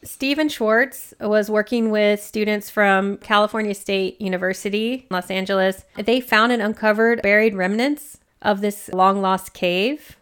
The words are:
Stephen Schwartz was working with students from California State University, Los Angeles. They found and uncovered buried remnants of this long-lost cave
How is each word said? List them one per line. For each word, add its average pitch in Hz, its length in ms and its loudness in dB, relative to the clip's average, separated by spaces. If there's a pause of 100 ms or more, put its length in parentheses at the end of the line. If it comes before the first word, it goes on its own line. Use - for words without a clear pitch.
Stephen 285 440 -2
Schwartz 240 720 -2
was 214 320 0
working 220 400 0
with 208 320 2
students 214 480 -4
from 196 460 2
California 208 580 0
State 190 460 -4
University, 202 880 -4
Los 185 200 -6
Angeles. 190 540 0 (120)
They 233 240 0
found 233 320 2
and 240 100 0
uncovered 220 600 2
buried 214 320 4
remnants 220 640 -2 (240)
of 196 180 0
this 202 320 -4
long-lost 190 600 2
cave 190 680 -2